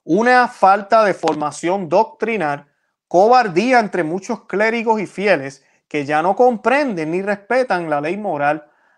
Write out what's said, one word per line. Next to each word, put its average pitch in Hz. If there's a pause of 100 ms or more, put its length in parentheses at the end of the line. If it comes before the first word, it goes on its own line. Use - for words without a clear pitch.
una 240
falta 208
de 196
formación 156
doctrinal, 190 (400)
cobardía 226
entre 185
muchos 190
clérigos 220
y 175
fieles 156 (240)
que 147
ya 151
no 190
comprenden 233
ni 180
respetan 202
la 147
ley 165
moral, 151 (300)